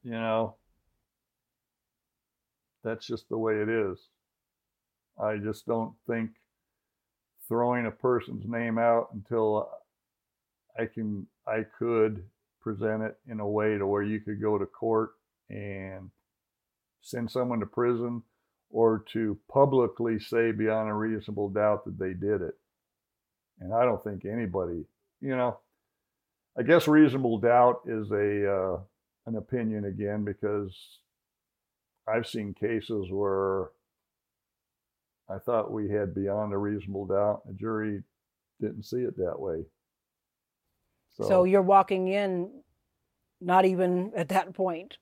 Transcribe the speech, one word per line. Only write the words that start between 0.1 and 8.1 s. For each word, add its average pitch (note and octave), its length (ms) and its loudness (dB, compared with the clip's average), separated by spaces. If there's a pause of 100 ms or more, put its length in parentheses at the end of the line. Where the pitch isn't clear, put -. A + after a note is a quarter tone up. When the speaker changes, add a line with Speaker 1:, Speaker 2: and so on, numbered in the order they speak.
Speaker 1:
know, A2+ 440 -2 (2250)
that's A2+ 240 -8
just A2+ 220 -10
the A2 100 -4
way A2 220 0
it G#2+ 80 0
is. G#2 400 -2 (1080)
I G#2+ 180 -2
just G#2 300 -6
don't A2+ 280 -2 (120)
think A2+ 240 -4 (1160)
throwing A#2+ 400 0
a G#2+ 40 -4
person's A#2 580 -2